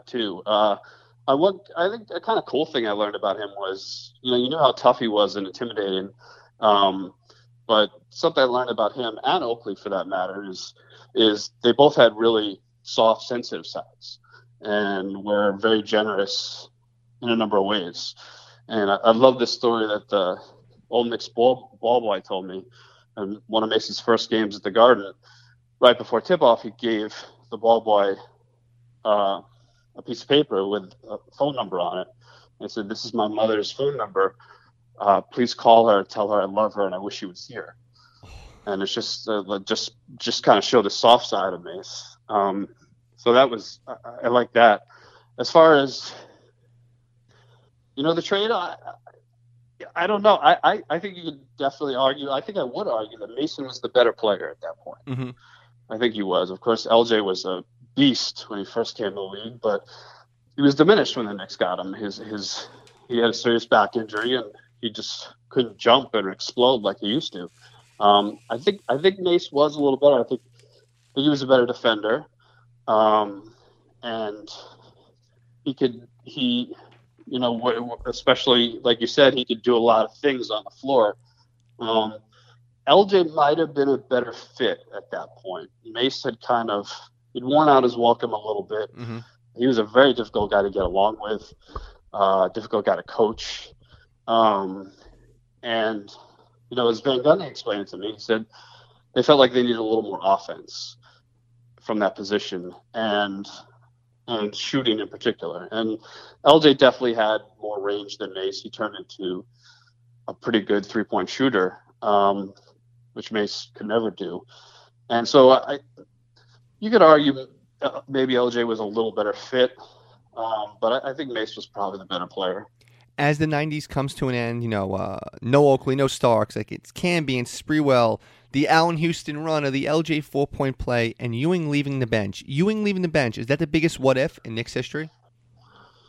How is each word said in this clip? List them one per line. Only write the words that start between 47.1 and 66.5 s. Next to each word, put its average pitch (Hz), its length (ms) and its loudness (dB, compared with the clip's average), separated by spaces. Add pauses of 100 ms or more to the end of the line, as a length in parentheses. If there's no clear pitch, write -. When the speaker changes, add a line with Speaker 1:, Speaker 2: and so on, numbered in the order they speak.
Speaker 1:
you 139 80 -6
know, 165 100 2
the 165 80 -2
trade, 208 300 -2
I, 180 240 -4 (1200)
I 175 120 -2
don't 202 160 -2
know. 214 140 8
I, 151 260 6
I, 190 260 2
I 160 100 -2
think 190 180 -10
you 170 60 -16
could 151 340 -14
definitely 139 380 -4
argue. 139 360 0
I 135 100 -2
think 202 160 -10
I 160 60 -2
would 151 240 -8
argue 113 320 -6
that 110 160 -14
Mason 143 300 -6
was 127 160 -14
the 120 80 -8
better 117 240 4
player 98 360 -2
at - 120 -16
that 82 200 -12
point. - 240 -18
Speaker 2:
Mm-hmm. 127 240 -8 (640)
Speaker 1:
I 110 40 -8
think 113 160 0
he 104 100 -6
was. 90 260 0
Of 92 120 -12
course, 113 280 -2
L 113 140 6
J 113 180 2
was 95 240 -4
a 92 180 -6 (320)
beast - 540 0
when 104 100 -8
he 95 60 -8
first - 320 -6
came 107 100 -6
in 95 80 -8
the 101 60 -10
league, 101 400 -12
but 104 240 -2 (720)
he 139 60 -2
was 143 120 6
diminished 156 440 4
when 117 80 -4
the 101 80 -10
Knicks 95 220 -14
got 90 220 -2
him. 95 160 -8
His, 101 240 -10
his, 104 520 -10 (400)
he 120 100 -2
had 117 100 4
a 110 40 -2
serious 117 320 0
back 107 300 2
injury, 110 400 -4
and 117 100 -6 (360)
he 117 80 -6
just - 440 -12 (160)
couldn't 117 280 -4
jump 120 380 2
and 95 160 -2
explode 123 500 0